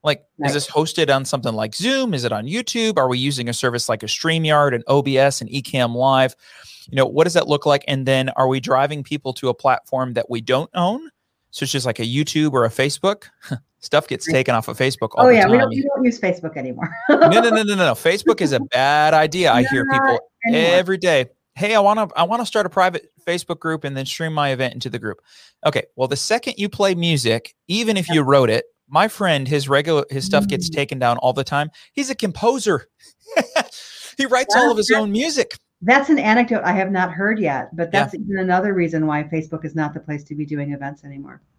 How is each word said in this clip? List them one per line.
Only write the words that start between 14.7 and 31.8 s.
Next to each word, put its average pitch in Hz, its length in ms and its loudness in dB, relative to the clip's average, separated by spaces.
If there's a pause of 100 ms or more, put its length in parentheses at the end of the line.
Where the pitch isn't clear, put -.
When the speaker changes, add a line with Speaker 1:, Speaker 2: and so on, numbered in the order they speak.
Speaker 1:
Facebook 131 380 -2
all - 100 6
Speaker 2:
Oh, 254 40 10
Speaker 1:
the 247 80 8
Speaker 2:
yeah, 202 100 6
we 202 60 4
don't, 240 80 6
Speaker 1:
time. - 100 2
Speaker 2:
we 269 120 -4
don't 277 220 -2
use 240 160 0
Facebook 170 380 -4
anymore. 127 320 -8 (100)
<laughs> - 80 -4
Speaker 1:
No, - 200 6
no, 233 200 6
no, 220 140 2
no, 208 120 0
no. 175 200 2
Facebook 202 480 0
is 143 100 0
a 131 80 2
bad 147 540 2
idea. 156 380 2
I 123 100 4
hear 127 240 0
Speaker 2:
Not 269 80 -2
Speaker 1:
people 269 240 2 (280)
Speaker 2:
anymore. 170 280 2
Speaker 1:
every 185 240 2
day. 156 280 2 (280)
"Hey, 208 200 -2
I 214 60 6
wanna, 208 360 2
I - 80 2
wanna 226 200 -2
start 208 220 0
a 175 40 -4
private 180 360 0 (200)
Facebook 170 340 -4
group 160 240 -4
and 139 120 -6
then 135 80 -6
stream 160 300 -6
my 143 160 0
event 131 240 -2
into 123 160 -8
the 113 80 -6
group." 104 240 -8 (420)
Okay, - 200 0 (120)
well, 131 120 -2
the 139 80 -4
second 233 420 -4
you 202 100 -4
play 196 260 0
music, 135 600 0 (140)
even 214 280 0
if 170 120 -2
Speaker 2:
Yep. 170 60 -2
Speaker 1:
you 156 80 4
wrote 135 280 4
it, 117 160 0 (220)
my 170 200 2
friend, 156 400 -2
his 139 220 -2
regular, 147 400 2
his 135 160 -6
stuff 190 220 2
gets 170 200 -4
Speaker 2:
Mm. 160 60 -8
Speaker 1:
taken 143 240 -4
down 120 200 2
all 127 140 0
the 135 120 -2
time. 147 260 -4 (240)